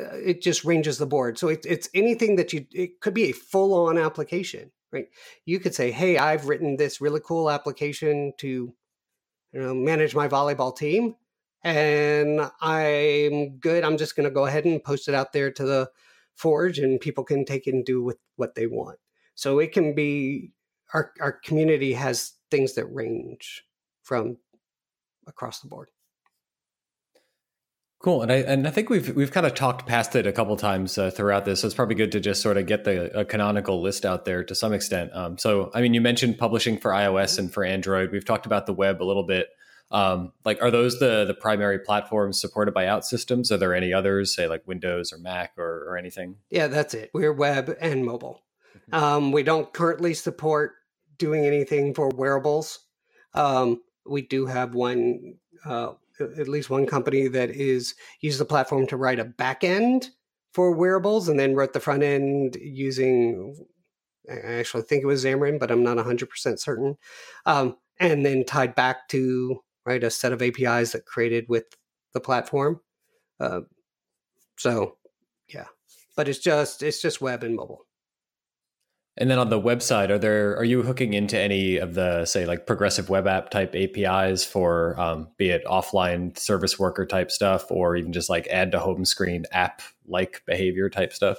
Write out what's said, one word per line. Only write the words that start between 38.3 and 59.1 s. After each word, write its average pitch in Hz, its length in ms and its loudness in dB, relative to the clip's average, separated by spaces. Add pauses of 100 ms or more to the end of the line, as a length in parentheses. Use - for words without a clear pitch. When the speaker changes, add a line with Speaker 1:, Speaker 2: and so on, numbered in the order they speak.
Speaker 2:
about 104 220 0
the 101 80 -2
web 98 260 2
a 90 40 -2
little 98 180 2
bit. 92 260 0 (440)
Um, 92 400 2 (120)
like, 107 160 0
are 120 100 4
those 123 280 4
the, 113 260 4
the 98 100 0
primary 104 440 0
platforms 104 640 0
supported 104 340 -2
by 92 100 2
OutSystems? 117 680 -2
Are 101 40 4
there 90 180 2
any 90 200 0
others, 98 400 2
say, 85 140 0
like, 80 180 -6
Windows 87 460 -4
or 80 60 -18
Mac 90 380 -8
or, 82 320 -8
or 90 80 -8
anything? 90 400 -12 (140)
Speaker 1:
Yeah, 160 160 0
that's 147 260 -2
it. 110 220 -10
We're 151 180 2
web 143 480 0
and 139 240 0
mobile. 117 380 -8 (340)
Speaker 2:
Mm-hmm. - 180 -10
Speaker 1:
Um, 147 380 2
we 147 100 4
don't 156 300 2
currently 170 420 0
support 156 600 -2 (440)
doing 156 280 2
anything 143 480 2
for 147 140 0
wearables. 139 720 0 (540)
Um, 131 480 2 (240)
we 139 160 -4
do 135 240 -2
have 123 280 -4
one, 123 600 0 (300)
uh, 120 280 -6 (260)
a-, 143 220 -6
at 135 80 -4
least 143 220 -4
one 135 160 2
company 135 420 2
that 123 220 0
is, 127 440 -2 (260)
used 143 200 -4
the 139 40 0
platform 135 440 2
to 139 80 -4
write 127 240 0